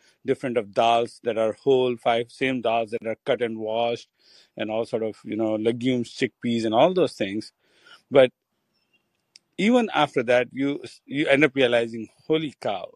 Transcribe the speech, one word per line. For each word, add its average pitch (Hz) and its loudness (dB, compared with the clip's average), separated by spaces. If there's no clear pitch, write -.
different 123 -4
of 104 -2
dals 117 0
that 110 -2
are 110 -2
whole, 127 0
five 117 -2
same 131 -4
dals 113 -2
that 110 -8
are 110 -6
cut 123 0
and 113 -4
washed, 113 -4
and 107 -6
all 110 -4
sort 113 -4
of, 107 -6
you 107 -8
know, 110 0
legumes, 120 -2
chickpeas, 117 -4
and 110 -2
all 156 4
those 180 0
things. 101 -8
But 131 6
even 220 4
after 143 0
that, 123 2
you, 139 -4
you 143 -2
end 139 4
up 143 4
realizing, 117 0
"Holy 156 -2
cow, 101 -6